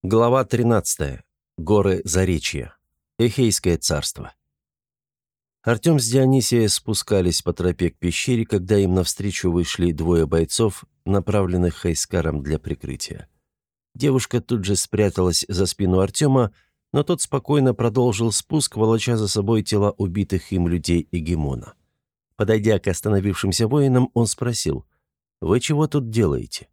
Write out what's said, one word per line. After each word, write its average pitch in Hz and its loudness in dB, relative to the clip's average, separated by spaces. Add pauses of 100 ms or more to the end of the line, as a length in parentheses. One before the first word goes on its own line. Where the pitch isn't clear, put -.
Глава 117 4
тринадцатая. 104 0 (340)
Горы 95 2
Заречья. 87 -2 (420)
Эхейское 110 0
царство. - -6 (1300)
Артем 131 2
с 117 0
Дионисией 127 4
спускались 98 0
по 87 -4
тропе 87 0
к - -8
пещере, 113 -2
когда 101 0
им 92 2
навстречу 92 -2
вышли 87 0
двое 82 2
бойцов, 82 0 (220)
направленных 92 0
Хайскаром 80 -4
для 73 -4
прикрытия. - -12 (680)
Девушка 131 0
тут 104 -4
же 98 2
спряталась 92 0
за 95 0
спину 92 0
Артема, 123 0 (400)
но 143 0
тот - -2
спокойно 135 0
продолжил 117 0
спуск, - -4
волоча 113 2
за 107 -2
собой 107 0
тела 101 0
убитых 95 -4
им 87 0
людей 85 0
Эгемона. 76 -4 (600)
Подойдя 107 2
к 98 -4
остановившимся 98 -2
воинам, 131 2
он 117 2
спросил: 110 -6 (540)
«Вы 104 0
чего 151 0
тут 135 -4
делаете?» 78 -2